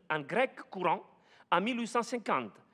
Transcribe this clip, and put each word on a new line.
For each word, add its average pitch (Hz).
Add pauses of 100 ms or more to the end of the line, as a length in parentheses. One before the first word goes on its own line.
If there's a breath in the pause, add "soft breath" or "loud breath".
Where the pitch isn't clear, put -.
en 156
grec 185 (140)
courant 180 (480 soft breath)
en 175
mille 233
huit 226
cent 233
cinquante, 208 (100)